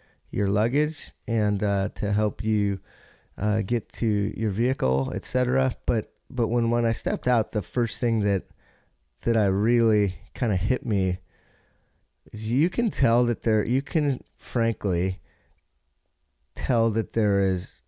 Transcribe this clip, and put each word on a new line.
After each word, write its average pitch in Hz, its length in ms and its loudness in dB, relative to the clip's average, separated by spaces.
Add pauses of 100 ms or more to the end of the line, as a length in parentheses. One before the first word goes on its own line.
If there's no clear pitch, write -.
(300)
your 104 160 0
luggage 120 680 0 (140)
and, 107 360 0
uh, 101 320 0
to 104 180 -2
help 107 320 -2
you, 104 340 0 (600)
uh, 104 240 0
get 110 260 -4
to - 180 -4 (300)
your 110 140 -2
vehicle, 131 640 -2
et - 100 -6
cetera. 127 500 0 (120)
But, 117 260 -2 (160)
but 117 200 -2
when, 117 200 0
when 120 160 0
I 113 80 2
stepped - 340 -4
out, 120 260 2
the 107 100 -2
first - 360 -4
thing 117 220 0
that, 101 240 0 (760)
that 113 160 2
I 107 80 4
really 107 680 2 (180)
kinda 110 220 0
hit - 280 0
me 95 340 0 (1120)
is 107 220 -6
you 143 160 2
can 233 220 -2
tell 123 340 4
that 117 180 -2
there, 110 220 2
you 127 160 0
can 143 420 -2 (140)
frankly 95 840 -2 (1300)
tell 117 360 2
that 107 240 -2
there 104 260 2
is 92 480 0